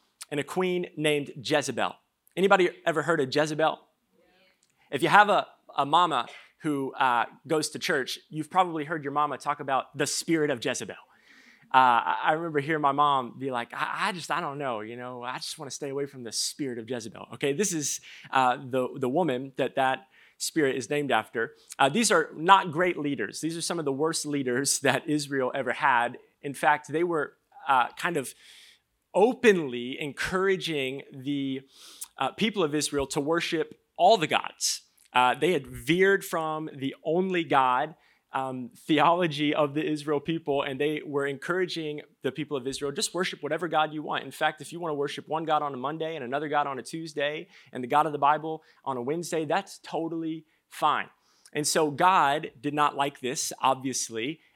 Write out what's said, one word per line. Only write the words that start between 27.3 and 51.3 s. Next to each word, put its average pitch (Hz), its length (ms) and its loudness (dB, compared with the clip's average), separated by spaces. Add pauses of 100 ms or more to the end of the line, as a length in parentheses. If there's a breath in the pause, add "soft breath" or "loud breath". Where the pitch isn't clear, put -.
uh, 127 300 4
kind 175 220 -2
of 127 160 -6 (800 loud breath)
openly 170 840 4
encouraging 151 1040 -2 (100)
the, 135 500 -4 (560 loud breath)
uh, 131 140 -2
people 208 300 0
of 147 120 0
Israel 139 340 0
to 156 120 -4
worship 160 540 -2 (220)
all 190 200 8
the 156 100 2
gods. - 560 -2 (300)
Uh, 123 220 6
they 151 180 2
had 135 140 -2
veered 170 580 2
from 156 500 -4
the 135 280 -6
only 180 400 0
God, 139 520 2 (380 soft breath)
um, 131 440 -6
theology 151 760 2
of 143 180 2
the 156 120 -2
Israel 147 360 -2
people, 151 420 -2
and 139 160 -6
they 151 260 0
were 139 220 -2
encouraging 151 760 -4 (200)
the 131 80 -2
people 147 280 -4
of 123 80 -8
Israel, 139 260 -4
"Just - 220 -6
worship 180 280 -4
whatever 160 240 -4
God 156 280 0
you 151 80 -6
want. 127 220 -4
In 135 60 -12
fact, 156 300 -2
if 139 100 -16
you 170 80 -12
wanna 165 160 -4
worship 143 320 -4
one 160 180 -4
God 151 180 2
on 143 100 -4
a 127 60 -10
Monday 156 360 -6
and 147 80 -8
another 143 260 -4
God 147 180 0
on 135 120 -6
a 113 40 -6
Tuesday 156 680 -6 (240 loud breath)
and 127 100 -6
the 123 60 -6
God 151 160 6
of 156 80 -4
the 143 60 -4
Bible 156 440 2 (220 soft breath)
on 131 140 -4
a 120 40 -4
Wednesday, 160 440 -2
that's 180 320 -4
totally 160 680 -6 (240)
fine." 139 400 0 (460 soft breath)